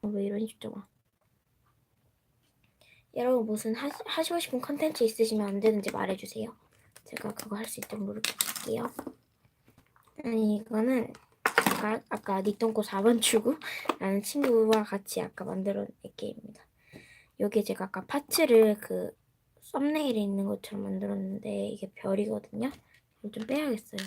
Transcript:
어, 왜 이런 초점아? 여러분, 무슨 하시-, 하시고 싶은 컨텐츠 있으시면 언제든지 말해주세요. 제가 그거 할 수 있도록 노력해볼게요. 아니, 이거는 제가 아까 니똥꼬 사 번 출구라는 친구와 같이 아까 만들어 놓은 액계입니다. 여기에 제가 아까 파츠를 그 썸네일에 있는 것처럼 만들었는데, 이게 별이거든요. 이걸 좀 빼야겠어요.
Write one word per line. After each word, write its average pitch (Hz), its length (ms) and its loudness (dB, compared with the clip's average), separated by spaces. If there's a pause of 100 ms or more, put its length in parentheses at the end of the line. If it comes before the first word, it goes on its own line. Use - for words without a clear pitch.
어, 214 60 -4
왜 202 160 -2
이런 208 200 -2
초점아? - 420 -10 (2250)
여러분, 240 300 4
무슨 220 300 -2
하시-, 277 300 -6
하시고 330 340 0
싶은 254 220 -2
컨텐츠 302 420 0
있으시면 220 440 2
언제든지 202 440 2
말해주세요. 202 640 -4 (500)
제가 - 280 -8
그거 208 240 -8
할 220 80 -6
수 - 160 -10
있도록 208 240 -8
노력해볼게요. 220 840 -2 (1300)
아니, 220 340 2
이거는 226 540 0 (540)
제가 - 440 0
아까 196 320 -2
니똥꼬 208 420 0
사 196 180 -2
번 233 180 6
출구라는 214 1040 0
친구와 226 600 4
같이 196 380 -6
아까 190 220 -8
만들어 196 380 -2
놓은 202 60 -6 (160)
액계입니다. - 640 -12 (760)
여기에 208 220 2
제가 190 220 -4
아까 190 200 -8
파츠를 226 760 6
그 180 320 -4 (500)
썸네일에 285 580 0
있는 196 260 0
것처럼 202 380 -6
만들었는데, 196 840 -4
이게 208 280 -8
별이거든요. 208 760 -2 (480)
이걸 214 120 -10
좀 220 140 -8
빼야겠어요. 262 600 -2